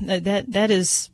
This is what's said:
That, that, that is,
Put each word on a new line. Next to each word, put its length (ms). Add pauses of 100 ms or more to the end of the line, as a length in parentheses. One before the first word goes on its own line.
That, 220
that, 300
that 180
is, 420